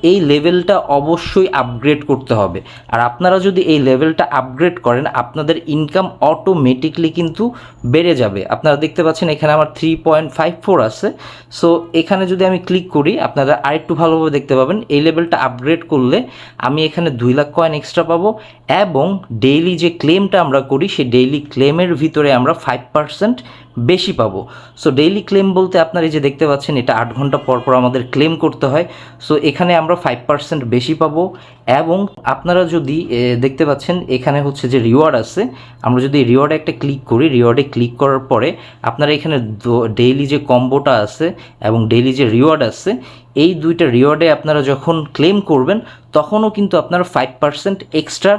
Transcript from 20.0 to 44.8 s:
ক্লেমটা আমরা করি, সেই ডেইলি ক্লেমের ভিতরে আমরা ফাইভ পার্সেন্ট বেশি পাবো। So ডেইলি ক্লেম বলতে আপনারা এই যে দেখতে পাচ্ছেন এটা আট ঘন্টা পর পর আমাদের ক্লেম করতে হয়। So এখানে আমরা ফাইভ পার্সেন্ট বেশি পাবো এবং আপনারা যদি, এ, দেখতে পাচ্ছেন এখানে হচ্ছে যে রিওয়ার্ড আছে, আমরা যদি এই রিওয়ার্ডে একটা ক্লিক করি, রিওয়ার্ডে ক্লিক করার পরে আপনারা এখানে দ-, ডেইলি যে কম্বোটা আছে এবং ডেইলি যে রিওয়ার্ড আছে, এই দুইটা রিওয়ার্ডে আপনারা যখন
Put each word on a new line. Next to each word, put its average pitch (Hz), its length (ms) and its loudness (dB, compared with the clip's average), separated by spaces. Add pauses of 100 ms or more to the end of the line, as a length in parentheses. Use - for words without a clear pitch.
ক্লেমটা 190 440 2
আমরা 135 160 2 (100)
করি, 143 240 0
সেই 139 100 0
ডেইলি 127 340 2 (140)
ক্লেমের 156 380 2 (100)
ভিতরে 151 280 0 (100)
আমরা 139 140 2
ফাইভ 123 280 -6 (120)
পার্সেন্ট 196 440 -2 (420)
বেশি 180 400 0
পাবো। 101 200 -2 (420)
So 160 60 0 (120)
ডেইলি 190 300 2
ক্লেম 196 180 2 (120)
বলতে 185 160 0 (100)
আপনারা 165 200 -2
এই 156 100 -2
যে 151 120 0
দেখতে 139 200 0
পাচ্ছেন 143 340 -2
এটা 123 200 0
আট 117 160 -4
ঘন্টা 139 200 0
পর 127 280 0
পর 131 160 2
আমাদের 123 200 0 (120)
ক্লেম 156 200 2 (100)
করতে 147 280 -2
হয়। 165 140 0 (420)
So 151 60 0 (160)
এখানে 175 220 0 (100)
আমরা 165 140 0
ফাইভ 123 320 -4
পার্সেন্ট 143 340 -4 (140)
বেশি 123 260 -2
পাবো 160 220 0 (580)
এবং 165 180 0 (340)
আপনারা 175 280 0 (140)
যদি, 147 220 -2 (200)
এ, 120 40 0 (240)
দেখতে 135 240 -2
পাচ্ছেন 147 260 -2 (200)
এখানে 143 260 0
হচ্ছে 139 320 -4
যে 131 60 4
রিওয়ার্ড 131 440 4
আছে, - 180 -6 (400)
আমরা 123 240 2
যদি 139 160 -2
এই 120 100 4
রিওয়ার্ডে 147 240 4
একটা 156 260 -6
ক্লিক 139 200 -6 (100)
করি, 123 140 2 (120)
রিওয়ার্ডে 120 260 4 (100)
ক্লিক 120 280 -2
করার 135 200 2 (100)
পরে 123 180 0 (400)
আপনারা 143 280 -2
এখানে 151 200 -2 (260)
দ-, 117 240 0 (120)
ডেইলি 131 340 2
যে 147 60 0 (120)
কম্বোটা 127 420 2 (120)
আছে 156 200 -4 (420)
এবং 113 120 2 (120)
ডেইলি 123 280 2
যে 135 60 4 (100)
রিওয়ার্ড 151 260 4 (100)
আছে, - 200 -4 (520)
এই 175 80 4 (120)
দুইটা 170 220 2 (100)
রিওয়ার্ডে 147 320 4 (100)
আপনারা 151 240 0
যখন 139 340 -2 (200)